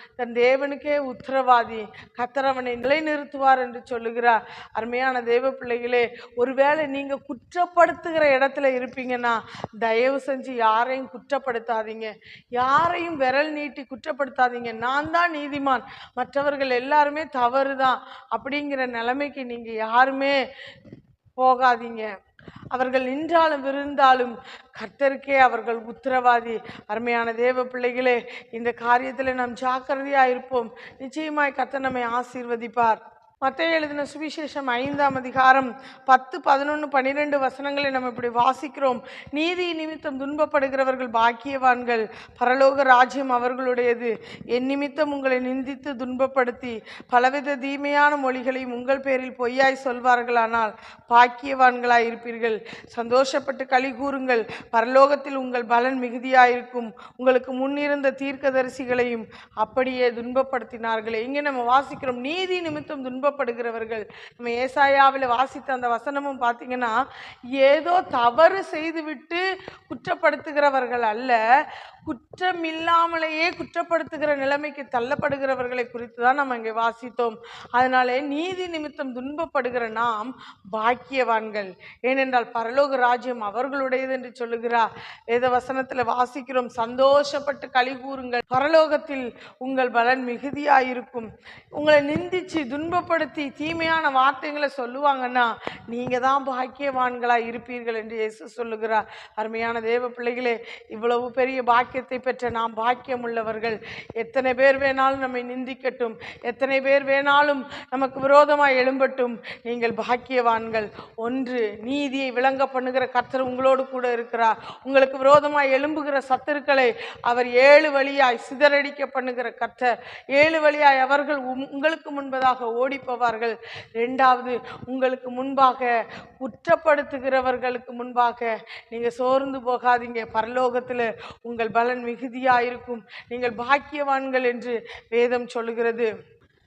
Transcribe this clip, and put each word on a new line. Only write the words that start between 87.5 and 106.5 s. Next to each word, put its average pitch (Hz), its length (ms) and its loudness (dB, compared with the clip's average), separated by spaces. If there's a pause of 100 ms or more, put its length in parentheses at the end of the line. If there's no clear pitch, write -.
களி 254 260 0
கூறுங்கள், 247 460 -6 (120)
பரலோகத்தில் 294 800 2 (240)
உங்கள் 254 320 -2
பலன் 247 380 2
மிகுதியாயிருக்கும்." 254 1000 0 (400)
உங்களை 294 400 4
நிந்திச்சு 339 580 -4
துன்பப்படுத்தி 311 880 -4
தீமையான 320 600 -2
வார்த்தைகளை 277 640 0
சொல்லுவாங்கன்னா 254 800 0 (300)
நீங்க 247 320 -4
தான் 269 300 0
பாக்கியவான்களா 247 880 -2
இருப்பீர்கள் 233 580 -6
என்று 220 220 -10
இயேசு 220 320 -6
சொல்லுகிறார். 220 640 -4 (240)
அருமையான 226 460 -4
தேவ 240 280 -2
பிள்ளைகளே, 240 560 -4 (240)
இவ்வளவு 240 420 -2
பெரிய 262 320 -2
பாக்கியத்தை 247 560 0
பெற்ற 247 320 -4
நாம் 226 240 -4
பாக்கியம் 240 480 -2
உள்ளவர்கள். 226 640 -6 (280)
எத்தனை 254 400 -2
பேர் 269 240 4
வேணாலும் 269 380 2
நம்மை 254 260 -4
நிந்திக்கட்டும், 247 720 -6 (240)
எத்தனை 262 400 0